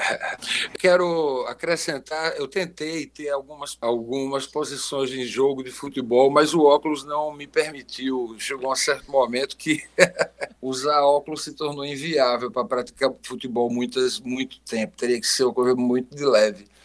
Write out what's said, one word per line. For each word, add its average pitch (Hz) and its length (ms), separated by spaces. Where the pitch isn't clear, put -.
<laughs> - 600
Quero 170 680
acrescentar, 160 880
eu 143 120
tentei 160 580
ter 147 140
algumas, 143 500
algumas 135 640
posições 139 640
em 131 120
jogo 131 400
de 127 80
futebol, 131 580
mas 147 240
o 165 100
óculos 147 420
não 151 260
me 147 160
permitiu. 131 920
Chegou 131 340
um 131 40
certo 139 340
momento 131 460
que 156 280
<laughs> - 640
usar 135 400
óculos 143 420
se 151 100
tornou 143 320
inviável 135 640
pra 120 140
praticar 123 460
futebol 120 480
muitas, 123 480
muito 127 400
tempo. - 380
Teria 123 220
que - 80
ser - 180
uma 120 80
coisa 127 220
muito 123 380
de 143 120
leve. 107 420